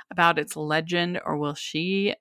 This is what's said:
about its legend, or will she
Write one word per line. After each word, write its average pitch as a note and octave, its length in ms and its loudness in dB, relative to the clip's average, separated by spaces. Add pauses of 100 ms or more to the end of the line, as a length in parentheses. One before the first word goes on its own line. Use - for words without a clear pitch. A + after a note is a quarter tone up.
(120)
about E3+ 260 4
its D3+ 180 -4
legend, D#3+ 720 0
or D3+ 120 -2
will D3 180 -2
she F#3+ 640 0